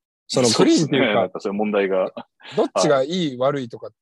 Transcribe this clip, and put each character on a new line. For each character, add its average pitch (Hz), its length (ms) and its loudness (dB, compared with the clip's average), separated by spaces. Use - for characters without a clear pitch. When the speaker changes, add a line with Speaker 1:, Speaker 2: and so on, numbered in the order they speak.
Speaker 1:
そ - 120 0
の 123 80 4
ク - 160 2
リ 320 140 4
ー 170 40 2
ン 143 40 0
っ - 20 -6
て 139 80 0
い - 40 4
う - 20 4
か、 127 40 2
Speaker 2:
そ - 0 -
う - 20 0
っ - 0 -
す - 0 -
ね。 104 60 0
な 113 120 2
ん - 40 -10
か - 100 -12
そ 104 100 -4
う - 20 -4
い 98 40 -4
う - 20 -4
問 107 140 -2
題 98 160 2
が。 92 240 0
Speaker 1:
ど 220 80 2
っ - 60 -4
ち 175 80 4
が 139 140 4
い 139 60 -4
い、 175 220 -2
は 127 40 -10
い、 120 40 -12
悪 139 220 0
い 120 80 -8
と 113 100 -16
か 110 100 -16
っ - 20 -16